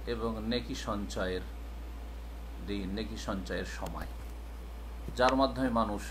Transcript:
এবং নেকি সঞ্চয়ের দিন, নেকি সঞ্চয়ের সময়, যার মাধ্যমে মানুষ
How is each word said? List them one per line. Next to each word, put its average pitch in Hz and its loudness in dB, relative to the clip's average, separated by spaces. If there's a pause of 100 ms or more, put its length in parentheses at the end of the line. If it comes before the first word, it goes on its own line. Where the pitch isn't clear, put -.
এবং 110 0
নেকি 120 0
সঞ্চয়ের 98 0 (1300)
দিন, 98 0
নেকি 110 -2
সঞ্চয়ের 95 -2
সময়, - -4 (1080)
যার 127 8
মাধ্যমে 131 6
মানুষ 107 4